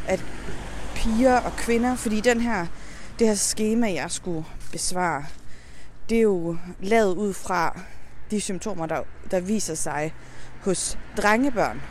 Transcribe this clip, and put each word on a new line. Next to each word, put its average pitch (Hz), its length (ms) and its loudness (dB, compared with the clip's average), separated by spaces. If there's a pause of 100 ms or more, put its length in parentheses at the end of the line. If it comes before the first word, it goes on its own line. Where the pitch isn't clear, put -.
at 190 160 0 (680)
piger 247 420 6
og 170 160 0
kvinder, 233 440 2
fordi 214 240 0
den 240 200 4
her, 220 260 0 (520)
det 233 80 6
her 220 80 6
skema, 214 580 2
jeg 156 180 -2
skulle 165 340 -4 (280)
besvare, 165 520 0 (840)
det 226 100 4
er 226 40 6
jo 170 340 2 (240)
lavet 196 360 4
ud 202 160 0
fra 175 480 0 (500)
de 208 100 0
symptomer, 180 460 -2
der, 156 160 -2 (280)
der 185 100 2
viser 190 340 -2
sig 151 400 -2 (460)
hos - 380 0 (180)
drengebørn. 208 760 2